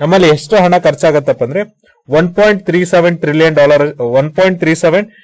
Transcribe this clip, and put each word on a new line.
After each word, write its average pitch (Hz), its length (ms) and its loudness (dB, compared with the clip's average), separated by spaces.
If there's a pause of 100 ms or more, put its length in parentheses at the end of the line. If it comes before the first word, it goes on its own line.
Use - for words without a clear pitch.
ನಮ್ಮಲ್ಲಿ 175 260 2
ಎಷ್ಟು 151 280 0
ಹಣ 180 220 2
ಖರ್ಚಾಗತ್ತಪ್ಪ 147 680 0
ಅಂದ್ರೆ, 175 360 -8 (300)
one 165 260 0
point 208 300 0
three 175 200 -2
seven 175 340 0
trillion 156 360 0
dollar, 147 460 2
ಒನ್ 135 340 -2
point 185 240 0
three 160 160 -2
seven 180 300 0 (180)